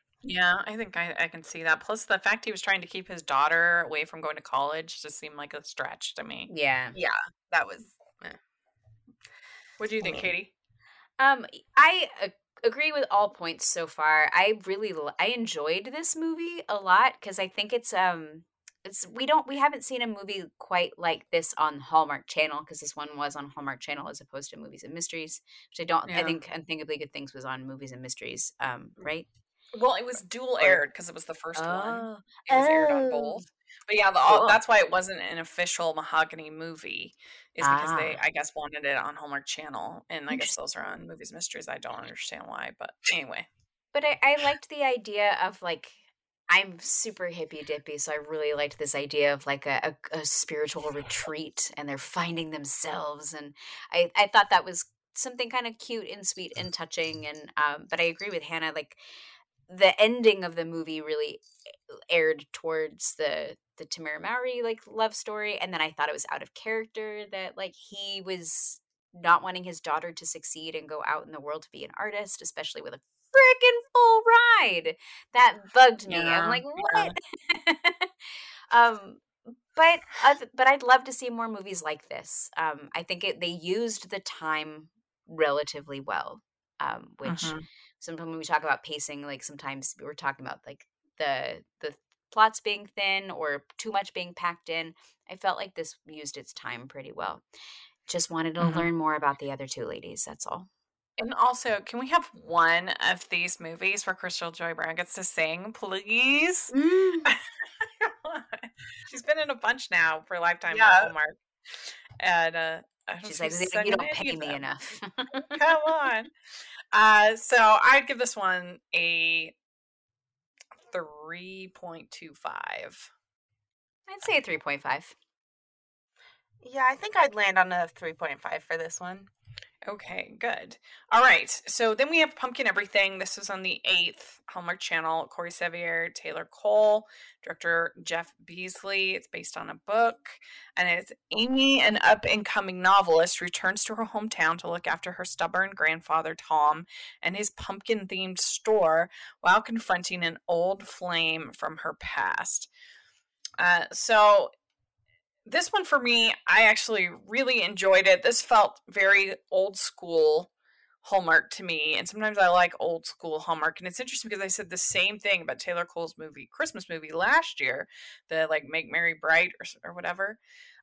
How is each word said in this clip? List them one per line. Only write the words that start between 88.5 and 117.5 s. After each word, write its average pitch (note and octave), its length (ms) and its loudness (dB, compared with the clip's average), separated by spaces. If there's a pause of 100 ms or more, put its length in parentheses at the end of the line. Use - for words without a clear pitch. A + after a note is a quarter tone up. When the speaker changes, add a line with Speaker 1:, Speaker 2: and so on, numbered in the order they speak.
Speaker 2:
about C#3+ 200 -2
pacing, D3 380 -10
like, C#3 220 -12
sometimes C#3+ 580 -10
we're D3 120 -12
talking D3 320 -6
about, C3+ 200 -12
like, - 200 -20 (320)
the, C3+ 460 -4 (180)
the D3 120 -8 (380)
plots A3 280 4
being G#3 260 -6
thin G3 440 -4
or C#3+ 340 -6 (140)
too A3 140 -8
much G3 220 -4
being F3 200 -10
packed - 360 -8
in. E3 240 -6 (360)
I F#3+ 60 -14
felt F#3+ 220 -2
like F#3+ 160 -10
this D#3+ 220 -10 (100)
used D3+ 320 -14
its - 160 -18
time A#2+ 340 -12
pretty - 240 -16
well. E2+ 300 -8 (680)
Just F3 220 -2
wanted D#3+ 260 -4
to E3+ 80 0
Speaker 1:
Mm-hmm. E3+ 60 2
Speaker 2:
learn E3+ 260 0
more D#3 200 0
about D3 240 0
the C#3 120 -8
other E3+ 160 -10
two - 180 -8
ladies, - 380 -10
that's - 220 -10
all. F#3 220 -10 (500)
Speaker 1:
And A3+ 160 -8
also, A#3+ 500 0
can - 160 -10
we C4 80 -8
have E4 240 2
one E3+ 560 2
of - 400 -2
these F3 320 -4
movies F3+ 460 -6
where F#3 80 -4
Crystal F3 360 -8
Joy E3+ 240 -6
Brown D#3+ 200 -6
gets F3 200 -6
to F#3+ 100 -6
sing, E3+ 480 -4
please? B3 1000 0
Speaker 2:
Mm. E4+ 500 2
Speaker 1:
<laughs> - 1800 -6
She's C4 160 -16
been D4+ 160 0
in D4+ 120 -4
a C4+ 40 -4
bunch A#3+ 360 -2
now D#3+ 360 2
for F3+ 140 -4
Lifetime E3+ 420 2
or - 20 10
Speaker 3:
Yeah. F#3+ 140 10
Speaker 1:
Hallmark. D#3+ 380 0 (840)
And, E3+ 360 2
uh, D#3+ 260 -4 (260)
I F3 120 -8
don't F#3+ 60 -16
Speaker 2:
She's D#3+ 140 -8
Speaker 1:
see D#3+ 100 -2
Speaker 2:
like, - 20 -6
"Zane, F3+ 160 -2 (160)
you G3+ 60 2
Speaker 1:
singing - 60 4
Speaker 2:
don't D4+ 140 -4
pay C#4+ 200 -4
Speaker 1:
any - 60 -6
of - 20 -10
Speaker 2:
me - 140 -6
Speaker 1:
them. - 20 -4
Speaker 2:
enough." C3+ 460 -8 (180)
<laughs> C#4 420 -8
Speaker 1:
Come D#4 260 6
on. C4 400 0 (640)
Uh, G#3+ 440 8
so A#3 200 2 (260)